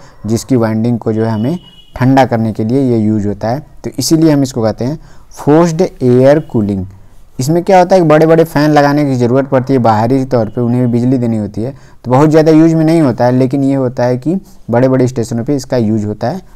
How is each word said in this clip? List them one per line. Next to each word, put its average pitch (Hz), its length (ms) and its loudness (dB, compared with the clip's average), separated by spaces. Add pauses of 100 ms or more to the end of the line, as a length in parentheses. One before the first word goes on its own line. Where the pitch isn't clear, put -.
(260)
जिसकी 113 300 -2
वाइंडिंग 113 420 -2
को 113 140 -4
जो 110 120 -2
है 113 60 -2
हमें 117 280 -4 (360)
ठंडा 131 320 2
करने 113 260 -2
के 110 120 -6
लिए 127 180 -2
ये 120 160 0
यूज़ 107 300 0
होता 101 200 -6
है। 131 120 -4 (240)
तो 120 140 -10
इसीलिए 160 320 2
हम 143 120 2
इसको 127 200 -4
कहते 110 220 -4
हैं 151 140 -6 (360)
फोर्स्ड 165 480 2
एयर 131 600 2
कूलिंग। 101 440 -4 (520)
इसमें 160 260 -2
क्या 190 140 4
होता 180 160 2
है 190 60 4
कि 170 80 2
बड़े 156 180 4
बड़े 165 180 4
फ़ैन 151 260 -2
लगाने 147 340 2
की 135 120 -2
ज़रूरत 123 320 0
पड़ती 131 240 -2
है, 135 60 2
बाहरी 117 480 0
तौर 117 220 -2
पे 123 120 -6
उन्हें 120 220 0
भी 120 100 0
बिजली 123 260 0
देनी 117 180 -2
होती 104 260 -6
है, 135 120 -8 (300)
तो 117 60 -6
बहुत 143 200 4
ज़्यादा 156 220 4
यूज़ 160 220 4
में 160 100 2
नहीं 165 160 2
होता 120 240 0
है, 123 80 2
लेकिन 131 320 0
ये 135 120 0
होता 127 280 -4
है 127 140 0
कि 175 220 -4 (300)
बड़े 123 180 2
बड़े 131 200 0
स्टेशनों 117 360 -6
पे 143 120 -4
इसका 131 200 -6
यूज़ 107 300 -2
होता 107 220 -6
है। 185 140 -8 (140)